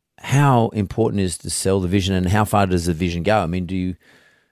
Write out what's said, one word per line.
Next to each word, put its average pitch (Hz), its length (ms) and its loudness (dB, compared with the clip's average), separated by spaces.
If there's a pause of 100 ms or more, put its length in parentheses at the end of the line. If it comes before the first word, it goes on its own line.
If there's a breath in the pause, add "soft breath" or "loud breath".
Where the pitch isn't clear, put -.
(200)
how 127 480 4
important 104 520 -2
is 90 180 -2
to - 120 -10
sell 95 300 0
the 90 80 -2
vision, 95 260 0
and 90 140 0
how 104 180 2
far 101 200 2
does 90 200 0
the 87 80 0
vision 85 280 -4
go? 104 180 2
I 85 60 -2
mean, 90 200 -4
do 92 100 -6
you 90 200 -4 (560 soft breath)